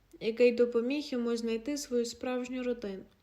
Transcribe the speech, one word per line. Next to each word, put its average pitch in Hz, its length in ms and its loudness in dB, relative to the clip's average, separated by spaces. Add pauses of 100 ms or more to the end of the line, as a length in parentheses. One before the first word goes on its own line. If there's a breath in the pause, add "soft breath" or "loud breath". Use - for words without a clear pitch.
(200)
який 226 320 6
допоміг 240 520 2
йому 240 320 -2
знайти 226 400 -2
свою 247 280 -2
справжню 254 580 -6
родину 233 420 -4 (180)